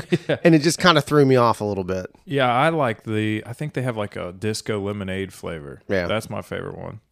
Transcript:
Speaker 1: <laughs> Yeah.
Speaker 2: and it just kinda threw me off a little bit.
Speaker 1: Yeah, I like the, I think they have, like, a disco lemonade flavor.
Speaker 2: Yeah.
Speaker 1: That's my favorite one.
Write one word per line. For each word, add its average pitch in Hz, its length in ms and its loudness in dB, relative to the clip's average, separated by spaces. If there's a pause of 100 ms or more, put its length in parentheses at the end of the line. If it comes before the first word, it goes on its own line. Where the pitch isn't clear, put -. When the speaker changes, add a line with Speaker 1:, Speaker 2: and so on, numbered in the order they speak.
(120)
Speaker 1:
<laughs> - 180 -2
Yeah. 143 140 0
Speaker 2:
and 165 120 8
it 151 60 8
just 160 180 0
kinda 165 220 6
threw 147 240 4
me 131 100 6
off 120 240 4
a 104 60 -4
little 98 180 -2
bit. 92 220 -6 (200)
Speaker 1:
Yeah, 135 280 0
I 143 160 2
like 135 340 -2
the, 107 420 -2
I 113 80 -14
think 151 200 -10
they 131 80 -4
have, 123 160 -4
like, 104 180 -6
a 90 160 -8
disco 107 480 -4
lemonade 98 540 -6
flavor. 76 560 -12
Speaker 2:
Yeah. 92 180 0
Speaker 1:
That's 107 220 -4
my 101 120 -8
favorite 92 360 -10
one. 87 240 -14 (100)